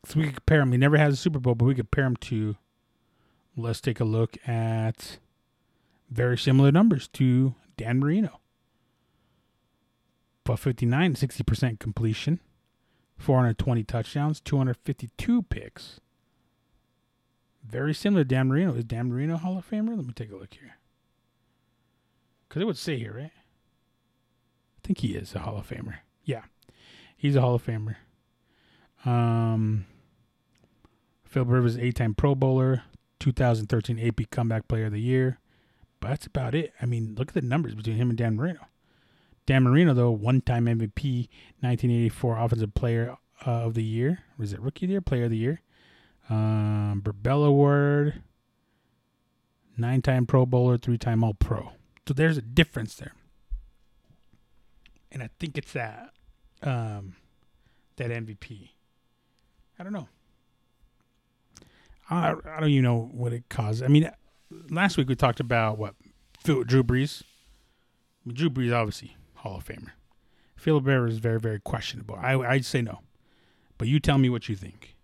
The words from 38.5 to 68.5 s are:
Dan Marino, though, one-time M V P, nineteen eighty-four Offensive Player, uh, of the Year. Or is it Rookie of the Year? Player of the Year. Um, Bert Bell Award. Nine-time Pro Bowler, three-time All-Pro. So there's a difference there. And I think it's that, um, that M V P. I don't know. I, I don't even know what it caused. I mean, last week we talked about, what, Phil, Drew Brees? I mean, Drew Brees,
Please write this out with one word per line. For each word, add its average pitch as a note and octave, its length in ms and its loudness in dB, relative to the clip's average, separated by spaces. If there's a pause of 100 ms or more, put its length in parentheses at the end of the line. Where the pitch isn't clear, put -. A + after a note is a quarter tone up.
Dan C3 180 4
Marino, C#3+ 300 6
though, A#2+ 180 4
one-time A#2 580 2
M A#2 100 0
V A2 80 -2
P, B2 420 -4 (320)
nineteen B2 300 0
eighty-four A#2 460 0
Offensive A2+ 360 0
Player, A#2+ 440 -2 (280)
uh, A#2 200 -2
of A2+ 80 -2
the A2+ 100 -2
Year. A#2 400 -2 (160)
Or A2+ 40 -4
is G2+ 100 -4
it F2+ 80 -10
Rookie C3+ 240 -6
of - 20 -2
the F#3+ 60 0
Year? G3 80 -2
Player B2 240 -2
of A#2 60 0
the A2+ 60 -2
Year. C3 240 -2 (680)
Um, G#2+ 720 0
Bert G2+ 200 -6
Bell C#3 200 2
Award. C#3+ 800 4 (1500)
Nine-time B2+ 480 2
Pro B2+ 200 4
Bowler, B2 320 2
three-time A#2 460 0
All-Pro. - 500 -2 (340)
So C#3+ 60 -4
there's D#3 240 2
a B2+ 40 -6
difference A#2 540 0
there. - 180 -16 (2000)
And C3 120 -10
I A2+ 60 -12 (100)
think D#3 180 -8
it's - 160 -12
that, A2+ 400 -10 (500)
um, G#2+ 520 -6 (800)
that A#2+ 160 -6
M A#2 140 -8
V A2 100 -14
P. G2+ 380 -20 (1080)
I F3+ 40 -14
don't G3 100 -10
know. E3 160 -10 (2000)
I, E3 220 0
I D#3 280 -10
don't D#3 100 2
even C3+ 140 4
know A#2+ 280 0
what A#2+ 200 -6
it A#2+ 180 -10
caused. A2 340 -4
I C3 40 -2
mean, D3+ 220 6 (600)
last F3+ 280 0
week C3 100 0
we C3 80 0
talked B2 240 2
about, A#2 380 0
what, G#2 180 -8 (440)
Phil, C3+ 240 0
Drew B2 200 4
Brees? B2+ 380 -2
I - 1080 -20
mean, A#2+ 60 -10
Drew D#3 140 0
Brees, B2 240 0